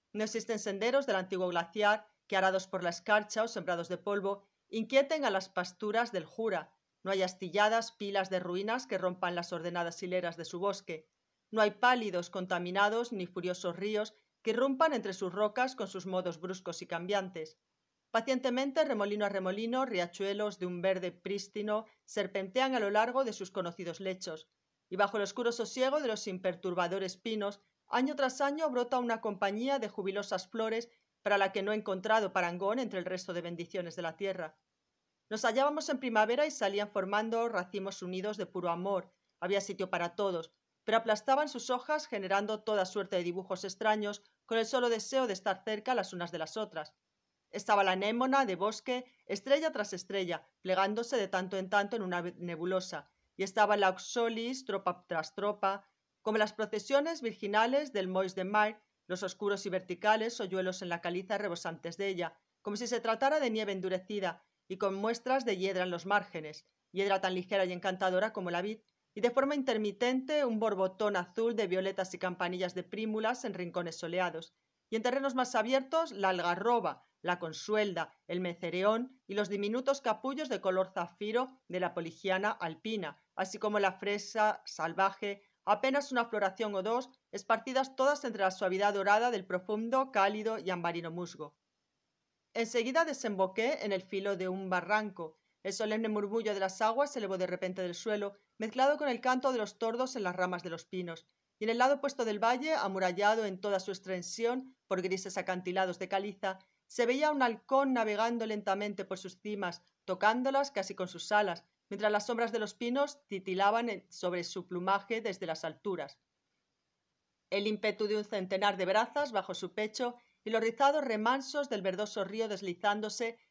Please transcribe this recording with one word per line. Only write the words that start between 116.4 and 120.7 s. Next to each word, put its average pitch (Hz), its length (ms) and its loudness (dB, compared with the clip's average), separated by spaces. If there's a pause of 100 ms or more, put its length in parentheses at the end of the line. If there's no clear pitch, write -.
El 202 160 0
ímpetu 214 400 0
de 208 100 0
un 208 80 -2
centenar 196 520 0
de 185 100 -2
brazas 240 460 0
bajo 190 220 -2
su - 200 -8
pecho 240 420 -4 (280)
y 214 60 -6
los 220 120 2
rizados 277 420 2